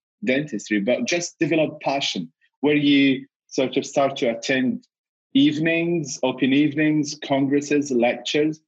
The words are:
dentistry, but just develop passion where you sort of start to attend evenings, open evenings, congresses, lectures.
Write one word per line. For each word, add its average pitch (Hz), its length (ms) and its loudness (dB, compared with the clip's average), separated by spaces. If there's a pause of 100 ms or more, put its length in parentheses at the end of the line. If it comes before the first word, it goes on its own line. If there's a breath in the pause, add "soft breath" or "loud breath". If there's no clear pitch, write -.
(240)
dentistry, 123 560 -2
but 120 260 -2
just 170 340 -4
develop 156 420 0
passion 135 500 -4 (300)
where 147 140 2
you 139 500 2 (220)
sort 127 280 -2
of 135 100 -2
start 135 320 0
to 139 100 0
attend 127 580 -2 (480)
evenings, 165 880 2
open 131 300 0
evenings, 151 680 2
congresses, 143 680 0
lectures. 127 760 0